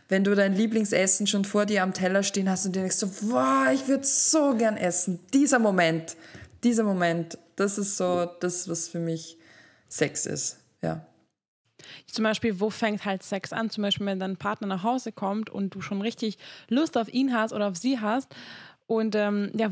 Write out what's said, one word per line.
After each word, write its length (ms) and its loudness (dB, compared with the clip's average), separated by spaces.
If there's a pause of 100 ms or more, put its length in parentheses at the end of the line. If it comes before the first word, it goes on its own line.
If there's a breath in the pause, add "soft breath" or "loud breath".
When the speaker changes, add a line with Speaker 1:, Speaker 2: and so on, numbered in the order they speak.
(100)
Speaker 1:
Wenn 140 4
du 100 4
dein 200 4
Lieblingsessen 720 2
schon 180 2
vor 220 2
dir 160 2
am 100 0
Teller 300 2
stehen 260 0
hast 160 0
und 100 -2
dir 60 0
denkst 160 0
so, 140 0 (200)
wow, 440 4
ich 140 -2
würd 180 2
so 500 4
gern 220 2
essen. 420 0 (140)
Dieser 240 6
Moment, 580 2 (480 loud breath)
dieser 180 4
Moment, 540 0 (200)
das 200 0
ist 220 -2
so 260 2 (160)
das, 300 -4
was 180 -4
für 120 -6
mich 360 -6 (540 loud breath)
Sex 340 0
ist, 320 -6 (240)
ja. 240 -4 (1000 loud breath)
Speaker 2:
Zum 180 -4
Beispiel, 340 0
wo 120 0
fängt 340 -2
halt 180 -4
Sex 300 -6
an? 180 -4
Zum 120 -6
Beispiel, 240 -2
wenn 120 -2
dein 180 -4
Partner 300 -6
nach 160 -4
Hause 300 -2
kommt 360 -4
und 260 -4
du 60 -10
schon 220 -6
richtig 340 -4 (320 loud breath)
Lust 300 0
auf 140 -2
ihn 220 2
hast 180 0
oder 160 -2
auf 80 -4
sie 240 -2
hast. 340 -2 (520 loud breath)
Und, 280 0
ähm, 400 0
ja, 180 0